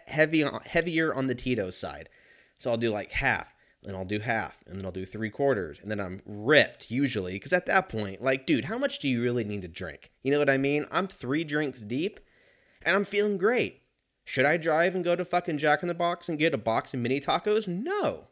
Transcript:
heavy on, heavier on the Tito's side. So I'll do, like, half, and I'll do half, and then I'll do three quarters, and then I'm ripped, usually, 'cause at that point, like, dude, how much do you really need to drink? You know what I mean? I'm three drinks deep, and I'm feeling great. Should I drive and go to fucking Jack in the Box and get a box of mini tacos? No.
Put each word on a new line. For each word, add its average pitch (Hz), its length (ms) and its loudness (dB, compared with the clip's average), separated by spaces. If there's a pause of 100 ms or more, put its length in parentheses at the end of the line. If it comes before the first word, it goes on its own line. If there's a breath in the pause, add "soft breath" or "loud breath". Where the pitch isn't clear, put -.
heavy 156 360 4
on, 110 220 -2
heavier 165 480 0
on 135 140 0
the 127 80 0
Tito's 110 420 -2
side. 76 320 -10 (480 soft breath)
So 123 140 -4
I'll 117 60 0
do, 113 140 2
like, 101 200 -4
half, 110 440 0 (300 soft breath)
and 95 100 -8
I'll 95 100 -6
do 101 140 -2
half, 107 480 -4
and 92 100 -10
then 95 80 -8
I'll 92 60 -8
do 95 140 -6
three 110 240 -6
quarters, 101 520 0
and 98 80 -10
then 104 100 -4
I'm 95 260 -6
ripped, 107 680 2
usually, 107 480 -2
'cause - 140 -6
at 175 140 2
that 190 200 2
point, 101 340 -6
like, 135 240 0
dude, 127 200 2
how 214 120 -6
much 277 220 -4
do 143 80 -4
you 120 160 0
really 120 200 0
need 104 180 -6
to 87 60 -8
drink? 80 440 -12 (100)
You 135 100 0
know 147 80 4
what 143 100 2
I 135 80 4
mean? 143 340 0
I'm 185 160 0
three 147 360 -4
drinks 147 380 -4
deep, 131 380 -4 (640 soft breath)
and 170 140 2
I'm 202 100 2
feeling 208 320 0
great. 190 440 0 (440)
Should 131 200 2
I 160 120 4
drive 165 380 2
and 180 80 0
go 175 120 2
to 175 100 0
fucking 175 320 0
Jack 147 240 4
in 175 60 -4
the 175 60 0
Box 170 360 -2
and 156 80 -2
get 156 160 4
a 131 40 2
box 113 360 0
of 131 60 -2
mini 123 200 0
tacos? 202 480 0
No. 196 640 -2